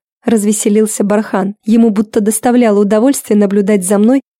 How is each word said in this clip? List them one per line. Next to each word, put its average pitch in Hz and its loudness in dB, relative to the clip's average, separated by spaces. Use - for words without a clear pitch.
развеселился 214 0
Бархан. 202 -4
Ему 233 2
будто 214 -2
доставляло 220 0
удовольствие 214 0
наблюдать 202 0
за 202 -2
мной, 240 2